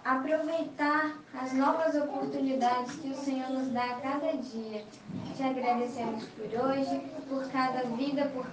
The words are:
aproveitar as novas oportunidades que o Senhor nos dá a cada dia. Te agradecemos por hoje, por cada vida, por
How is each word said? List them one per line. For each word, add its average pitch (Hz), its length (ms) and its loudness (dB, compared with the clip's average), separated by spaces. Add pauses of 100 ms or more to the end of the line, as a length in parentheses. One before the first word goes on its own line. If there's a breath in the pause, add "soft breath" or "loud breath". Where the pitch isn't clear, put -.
aproveitar 302 1120 2 (240)
as 262 140 -4
novas 294 420 4
oportunidades 269 1000 2
que 277 140 -6
o 269 60 -4
Senhor 262 360 -2
nos 262 180 0
dá 240 160 0
a 294 160 -2
cada 294 320 0
dia. 220 500 -4 (540)
Te 269 60 -2
agradecemos 240 840 0
por 220 400 -2
hoje, 269 360 2 (280)
por 269 220 -2
cada 254 320 2 (120)
vida, 277 380 2
por 247 200 -4